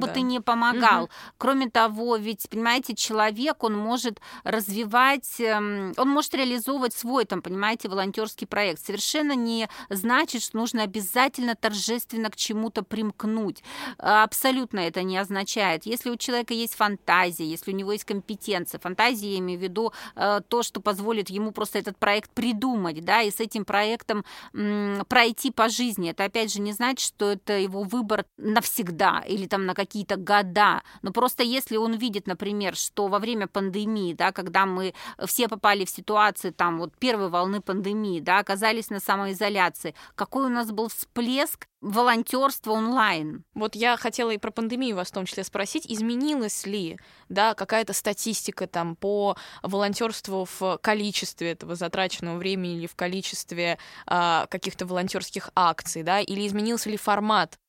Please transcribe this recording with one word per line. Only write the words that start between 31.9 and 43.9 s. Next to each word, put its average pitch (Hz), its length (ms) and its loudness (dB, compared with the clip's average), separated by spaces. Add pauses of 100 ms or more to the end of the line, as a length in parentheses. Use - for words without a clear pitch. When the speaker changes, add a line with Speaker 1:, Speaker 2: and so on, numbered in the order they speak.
Speaker 1:
видит, 214 320 -2
например, 202 500 -4
что - 320 -2
во 202 100 2
время 214 300 -2
пандемии, 196 640 -2
да, 180 180 2
когда 190 340 2
мы 185 280 -2 (320)
все 233 220 0
попали 202 360 2
в - 60 -4
ситуацию 208 640 2
там 175 240 2
вот 175 180 -6
первой 220 320 0
волны 185 320 0
пандемии, 196 600 -2
да, 180 180 4
оказались 208 520 0
на 202 100 -4
самоизоляции, 196 920 0 (200)
какой 262 320 -2
у - 20 0
нас 240 220 -2
был 220 180 -2
всплеск 254 800 -2 (140)
волонтёрства 240 920 2
онлайн. 214 720 2 (120)
Speaker 2:
Вот 214 200 -2
я 233 220 2